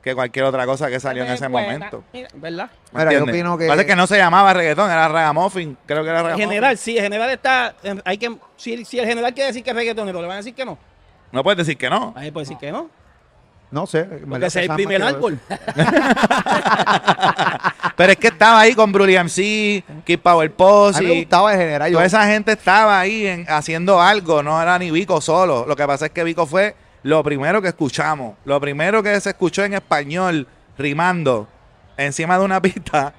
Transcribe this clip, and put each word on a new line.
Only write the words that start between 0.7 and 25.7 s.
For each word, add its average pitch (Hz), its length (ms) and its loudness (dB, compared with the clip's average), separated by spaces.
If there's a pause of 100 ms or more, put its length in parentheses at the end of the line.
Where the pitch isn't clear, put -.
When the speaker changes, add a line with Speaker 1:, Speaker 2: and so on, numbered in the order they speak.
Speaker 1:
que 123 100 -4
salió 127 240 -6
en 127 80 -6
ese 127 160 -6
Speaker 2:
Buena, 123 280 -4
Speaker 1:
momento. 110 360 -14
Speaker 2:
mira, 247 220 -18
¿verdad? 170 360 -12 (220)
Speaker 1:
¿Me - 80 -10
Speaker 3:
Mira, 160 140 2
yo 143 60 4
Speaker 1:
entiendes? 160 260 -2
Speaker 3:
opino 175 120 -2
que 165 120 -2
Speaker 1:
Pasa 180 160 2
que 196 100 2
no 180 100 4
se 202 120 0
llamaba 190 360 6
reggaetón, 175 380 0
era 160 160 2
ragamuffin, 160 800 -2
creo 151 180 -4
que 156 60 -6
era 165 100 0
Speaker 2:
En 170 60 -2
Speaker 1:
ragamuffin. 185 240 -2
Speaker 2:
general, 220 280 0
sí, 226 200 -6
en 202 80 0
general 220 240 -4
está, 254 440 -2 (100)
en, 196 200 -10
hay 196 140 -4
que, 233 180 -8 (220)
si, 233 260 -12
si 240 160 -8
el 233 60 -2
general 233 280 -2
quiere 269 140 -4
decir 240 160 -8
que 254 60 -6
es 226 80 -6
reggaetonero, 214 440 -6
le 170 60 -10
van 185 60 -10
a 196 60 -10
decir 226 140 -14
que 262 120 -10
no. 180 120 -14 (540)
Speaker 1:
No 127 100 -4
puedes 185 160 0
decir 160 200 -4
que 123 120 -4
no. 220 280 -4
Speaker 2:
Ahí 147 140 -14
puede 156 120 -12
decir 139 140 -14
que 139 120 -14
no. 302 200 -12 (840)
Speaker 3:
No 156 160 -6
sé, 156 120 -2
en 185 100 -6
Speaker 2:
Porque 151 160 -18
Speaker 3:
verdad, 135 240 -6
Speaker 2:
ese 185 100 -4
es 180 100 -2
el 156 60 -4
Speaker 3:
pensaba - 0 -
Speaker 2:
primer 190 260 -2
Speaker 3:
que 220 60 0
Speaker 2:
árbol. 247 320 -4 (100)
Speaker 1:
<laughs> 190 2500 0
Pero 185 160 4
es 185 60 4
que 226 100 0
estaba 220 320 6
ahí 226 160 8
con 214 160 4
Bruly 196 240 4
M 175 140 2
C, 208 540 -2 (220)
Kid 170 140 0
Power 160 320 4
Posse. 202 480 6
Speaker 3:
A - 20 0
mí 185 60 0
me 170 120 4
gustaba 185 340 4
el 190 60 0
general, 156 320 0
yo 170 40 2
Speaker 1:
Toda 170 100 4
esa 208 220 4
gente 214 240 0
estaba 208 480 4
ahí 208 260 -2
en, 175 240 -6
haciendo 165 520 2
algo, 175 420 2
no 156 180 -2
era 180 180 2
ni 175 120 -6
Vico 170 300 0
solo. 160 460 0
Lo 147 80 -2